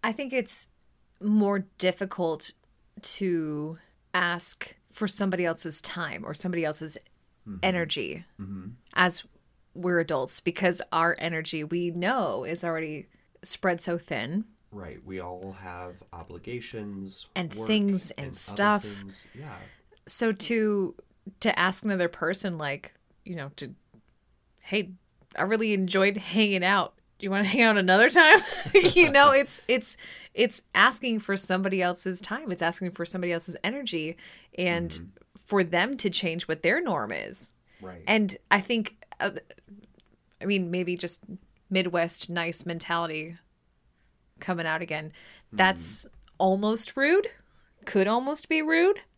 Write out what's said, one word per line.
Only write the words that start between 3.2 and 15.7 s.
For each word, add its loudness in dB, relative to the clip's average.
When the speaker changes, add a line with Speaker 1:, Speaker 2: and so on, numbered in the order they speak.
Speaker 1:
ask -2
for -4
somebody 0
else's 0
time -8
or -10
somebody -2
else's -4
Speaker 2:
Mm-hmm. -12
Speaker 1:
energy -4
Speaker 2:
Mm-hmm. -12
Speaker 1:
as 4
we're 0
adults, 0
because 0
our 2
energy, -6
we -4
know, -2
is -6
already -6
spread 0
so -2
thin. -4
Speaker 2:
Right. -16
We -10
all -12
have -14